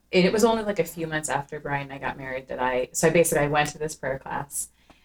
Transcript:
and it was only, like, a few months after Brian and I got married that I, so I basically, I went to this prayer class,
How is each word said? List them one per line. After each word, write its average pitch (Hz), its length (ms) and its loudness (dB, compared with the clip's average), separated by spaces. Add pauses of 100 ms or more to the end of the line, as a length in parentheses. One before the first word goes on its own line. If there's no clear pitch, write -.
(120)
and 180 120 6
it - 80 4
was 220 120 4
only, 226 200 4
like, 208 140 -2
a 165 60 2
few 165 220 -8
months 151 220 -4
after 143 320 -4
Brian 143 240 -4
and 135 80 -14
I 139 60 -12
got 135 200 -6
married 131 300 -8
that 127 120 -6
I, 127 320 0
so - 160 4
I - 20 4
basically, 160 340 4
I 143 40 2
went 151 220 2
to - 80 -10
this 156 160 -6
prayer 135 240 -6
class, - 500 -8 (360)